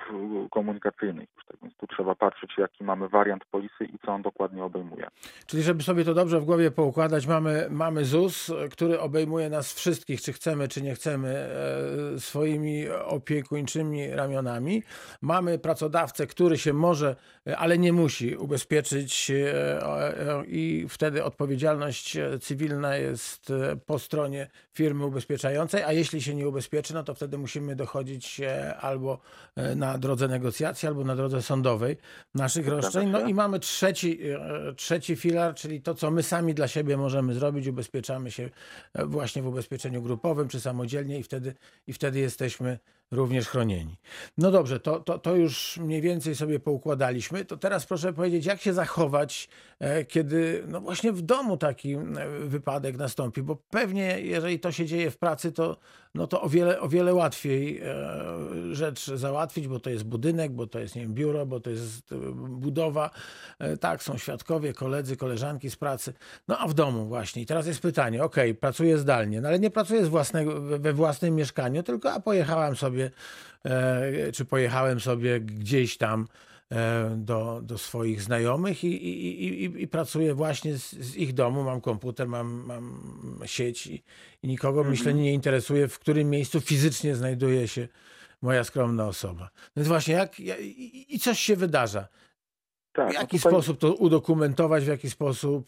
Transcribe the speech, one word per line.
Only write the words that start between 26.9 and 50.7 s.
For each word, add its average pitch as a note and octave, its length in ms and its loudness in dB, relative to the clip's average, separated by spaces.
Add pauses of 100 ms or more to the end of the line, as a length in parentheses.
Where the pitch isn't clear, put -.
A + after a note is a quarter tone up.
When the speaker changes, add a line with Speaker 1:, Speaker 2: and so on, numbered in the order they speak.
Speaker 2:
no D#3+ 80 -4
to C#3 120 -6
wtedy C#3+ 240 -6
musimy C#3+ 380 -6
dochodzić, C3+ 640 -6
e, C#3 400 -4
albo, C3+ 380 -4 (380)
e, C3+ 180 -2
na C3+ 240 0
drodze C3 300 0
negocjacji, C3 600 -2
albo C#3+ 160 -2
na C3 120 0
drodze C3 260 0
sądowej C3 540 2 (380)
naszych C#3 300 0
Speaker 1:
Zgadza C#3+ 180 0
Speaker 2:
roszczeń. F#3 280 2
No G#3 100 4
Speaker 1:
się. A#3 100 0
Speaker 2:
i F#3+ 40 2
mamy G3+ 240 2
trzeci, F3 640 0
e, D3 520 -4
trzeci E3 420 -2
filar, E3+ 380 2
czyli D3+ 280 -8
to, E3+ 120 -2
co D#3 160 0
my E3 120 4
sami E3+ 320 2
dla C#3+ 140 2
siebie C#3+ 280 0
możemy C3+ 380 0
zrobić, C#3 340 0
ubezpieczamy C3 640 -6
się, A#2+ 200 -8 (440)
e, - 120 -2
właśnie C#3+ 360 -2
w C3 40 -2
ubezpieczeniu B2+ 560 -6
grupowym C3+ 460 0
czy B2 120 -6
samodzielnie C#3 580 -4
i B2 40 -6
wtedy, C3 320 -8 (320)
i C3+ 60 -8
wtedy C3+ 260 -2
jesteśmy B2+ 600 -2 (340)
również B2+ 360 2
chronieni. F#2 480 0 (420)
No F3+ 120 6
dobrze, C3+ 300 4
to, D#3+ 200 0
to, E3+ 180 -4
to F3 180 0
już E3 420 2
mniej D#3+ 220 -2
więcej D#3+ 340 0
sobie D3+ 260 0
poukładaliśmy. C3+ 840 0
To - 120 -10
teraz G3 300 0
proszę F3+ 260 -2
powiedzieć, E3+ 340 0
jak F#3+ 140 0
się G3 120 2
zachować, D3 760 0 (320)
e, C#3+ 240 0
kiedy, E3 640 2
no E3+ 120 -6